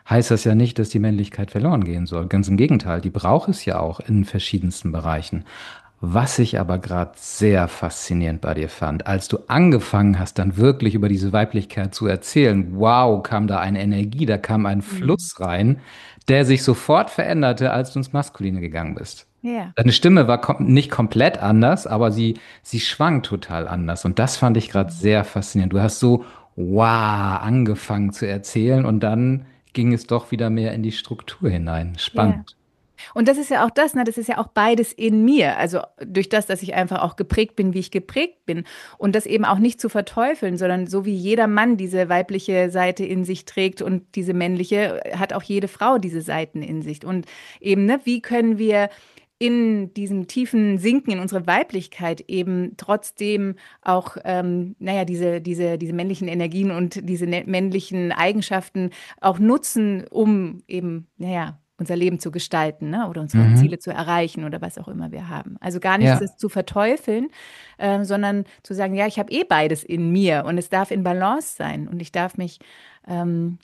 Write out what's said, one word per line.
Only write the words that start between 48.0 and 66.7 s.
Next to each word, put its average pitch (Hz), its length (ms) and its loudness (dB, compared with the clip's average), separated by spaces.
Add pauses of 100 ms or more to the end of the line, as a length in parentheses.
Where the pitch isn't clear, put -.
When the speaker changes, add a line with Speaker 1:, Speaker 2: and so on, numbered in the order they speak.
Speaker 2:
wie 240 180 -2
können 226 360 0
wir 202 300 2 (500)
in 226 560 0
diesem 196 340 -4
tiefen 220 500 0
Sinken 240 360 0
in 185 40 -4
unsere 185 300 -4
Weiblichkeit 175 800 -2
eben 180 480 -4
trotzdem 208 800 -4 (260)
auch, 185 420 -2
ähm, 180 540 -4
naja, 190 260 -4
diese, 170 360 -2
diese, 170 380 -2
diese 165 140 -8
männlichen 180 360 -4
Energien 175 420 -2
und 175 380 -4
diese 175 180 -4
ne-, 175 200 -2
männlichen 185 680 -4
Eigenschaften 190 760 -2 (300)
auch 185 200 2
nutzen, 214 680 2
um 196 600 0
eben, 170 480 -8
naja, 170 420 -8 (180)
unser 175 200 -6
Leben 175 240 0
zu 165 100 -10
gestalten, 156 600 -4
ne? 208 180 -4
Oder 165 140 -8
unsere 113 200 2
Speaker 1:
Mhm. 113 140 6
Speaker 2:
Ziele 151 240 4
zu 175 100 -10
erreichen 165 540 -4
oder 151 160 -10
was 170 180 -12
auch - 80 -14
immer - 240 -10
wir 151 180 -12
haben. 151 320 -12
Also 180 200 -8
gar 190 180 2
nicht 214 80 6
Speaker 1:
Ja. 131 140 6
Speaker 2:
das 196 160 -6
zu 214 120 -4
verteufeln, 220 760 -2 (540)